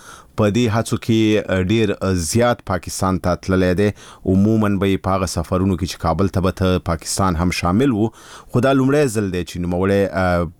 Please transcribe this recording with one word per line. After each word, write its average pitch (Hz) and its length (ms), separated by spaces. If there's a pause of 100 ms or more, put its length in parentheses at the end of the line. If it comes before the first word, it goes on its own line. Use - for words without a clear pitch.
(400)
په 107 160
دې 120 100 (100)
هڅو 113 300
کې، 110 460
ا، 92 100
ډیر 104 280 (260)
زیات 117 500
پاکستان 92 580
ته 87 120
تللی 92 380
دی. 101 140 (380)
عموماً 104 440 (100)
به 98 80
یې 95 160
په 95 120
هغه 95 100
سفرونو 92 520
کې 87 80
چې - 120
کابل 82 300
ته 95 140
به 90 100
ته 92 280
پاکستان 87 560
هم 87 160
شامل 101 400
و، 110 160 (440)
خو - 80
دا 131 140
لومړی 139 300 (120)
ځل 107 180
دی 90 100
چې - 200
نوموړی، 95 380 (120)
ا، 87 320 (140)